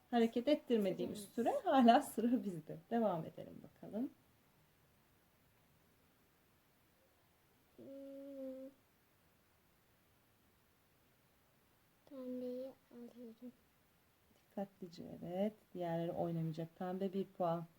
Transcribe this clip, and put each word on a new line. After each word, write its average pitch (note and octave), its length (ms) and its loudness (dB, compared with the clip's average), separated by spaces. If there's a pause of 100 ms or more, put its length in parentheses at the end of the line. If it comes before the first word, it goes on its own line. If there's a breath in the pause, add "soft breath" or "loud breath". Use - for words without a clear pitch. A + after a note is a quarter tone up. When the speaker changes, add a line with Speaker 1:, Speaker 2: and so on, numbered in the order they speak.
(120)
Speaker 1:
Hareket A#3 360 4
ettirmediğimiz G#3+ 720 2
Speaker 2:
Sıramız. F4 440 0
Speaker 1:
süre F4+ 80 2
hala B3+ 300 10
sıra A#3 440 0
bizde. D#3+ 320 -8 (140)
Devam G3 340 2
edelim - 380 -12
bakalım. G3+ 460 -8 (3750)
Speaker 2:
Hmm. C4+ 920 -12 (3500)
Pembeyi B3+ 640 -6 (180)
alıyorum. A#3+ 600 -16 (1000)
Speaker 1:
Dikkatlice, F3 540 -10 (240)
evet. G3 260 0 (200)
Diğerleri E3+ 380 -2
oynamayacak. E3 640 -4
Pembe F#3 380 -4
bir F#3+ 140 0
puan. E3+ 380 -2 (140)